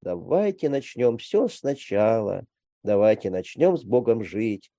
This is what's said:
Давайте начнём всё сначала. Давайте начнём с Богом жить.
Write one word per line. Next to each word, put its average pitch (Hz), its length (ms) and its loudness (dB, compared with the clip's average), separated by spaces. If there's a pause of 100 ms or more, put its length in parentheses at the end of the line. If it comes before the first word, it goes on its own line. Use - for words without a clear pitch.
Давайте 156 680 -2
начнём 123 480 -2
всё 214 300 0
сначала. 107 960 -2 (380)
Давайте 104 480 2
начнём 139 460 0
с 131 60 -8
Богом 113 400 2
жить. 101 560 -6